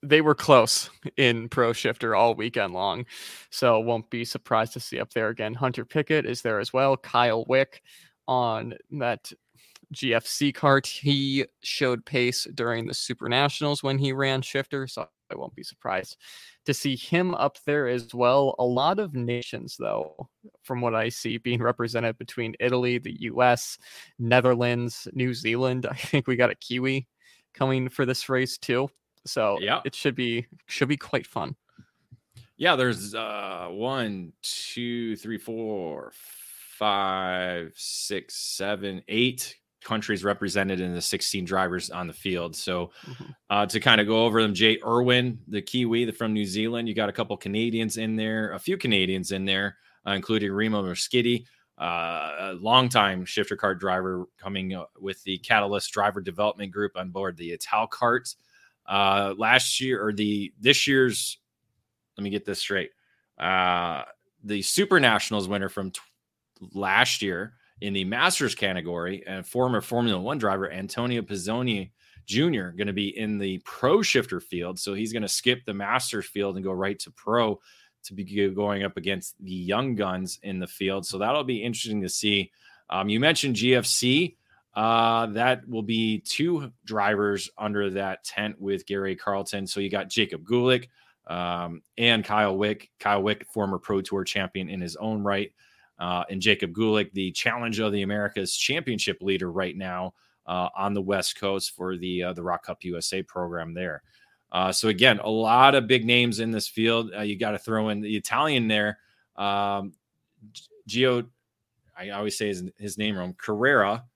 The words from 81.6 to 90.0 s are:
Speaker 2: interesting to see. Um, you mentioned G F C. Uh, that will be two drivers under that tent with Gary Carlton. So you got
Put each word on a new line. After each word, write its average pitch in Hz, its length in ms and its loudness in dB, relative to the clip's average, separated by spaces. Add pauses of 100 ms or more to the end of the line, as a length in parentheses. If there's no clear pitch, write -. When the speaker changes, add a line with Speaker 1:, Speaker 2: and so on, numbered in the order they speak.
Speaker 2:
interesting 107 400 -4
to 90 60 -4
see. 101 440 2 (380)
Um, 95 180 0
you 110 120 2
mentioned 143 360 2
G 123 180 6
F 120 120 4
C. 139 500 2 (380)
Uh, 113 520 4
that 120 420 0
will 110 140 -4
be 110 380 0
two 151 520 -2 (120)
drivers 101 720 0
under 104 320 -2
that 95 340 -4
tent 104 360 -4
with 98 260 -4
Gary 95 300 -4
Carlton. 98 500 -4
So 101 140 -6
you 98 100 -2
got 98 180 -4